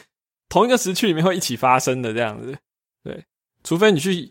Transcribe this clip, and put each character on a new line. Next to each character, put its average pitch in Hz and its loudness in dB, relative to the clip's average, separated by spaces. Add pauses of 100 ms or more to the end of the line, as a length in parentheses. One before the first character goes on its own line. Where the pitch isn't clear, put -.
(500)
同 190 4
一 - 2
个 247 4
时 190 -4
区 220 0
里 180 2
面 156 0
会 185 2
一 - -4
起 - -4
发 127 2
生 127 -2
的 113 -4
这 113 -4
样 113 -4
子。 127 -12 (480)
对， - -14 (400)
除 - -2
非 214 4
你 165 2
去 170 -4